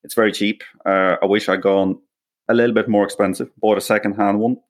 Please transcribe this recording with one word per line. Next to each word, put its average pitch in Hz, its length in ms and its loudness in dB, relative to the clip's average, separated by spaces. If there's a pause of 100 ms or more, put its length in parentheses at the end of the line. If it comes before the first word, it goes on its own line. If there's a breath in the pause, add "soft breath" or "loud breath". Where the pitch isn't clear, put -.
it's - 100 -16
very 110 160 2
cheap. 104 320 -4 (240)
Uh, 95 340 2
I 101 60 0
wish 104 220 0
I'd 95 140 0
gone 98 380 0 (480)
a 113 60 2
little 117 200 2
bit 107 140 0
more 104 140 2
expensive, 98 540 -2
bought 107 220 0
a - 20 -2
second-hand 101 580 0
one 120 180 -2 (140)